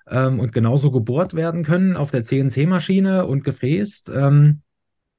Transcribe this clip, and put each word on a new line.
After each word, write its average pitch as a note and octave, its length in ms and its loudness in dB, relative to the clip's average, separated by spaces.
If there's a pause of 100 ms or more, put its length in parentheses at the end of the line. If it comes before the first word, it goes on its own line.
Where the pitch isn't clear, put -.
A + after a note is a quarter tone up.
ähm, C3 300 0
und A#2+ 140 -4
genauso B2+ 400 2
gebohrt B2+ 420 -2
werden E3 300 -4
können F3+ 320 2
auf D3 160 -4
der B2 100 -2
C-N-C-Maschine F3+ 1040 0
und C#3 160 -2
gefräst, D#3+ 720 -4
ähm, D3 460 4 (580)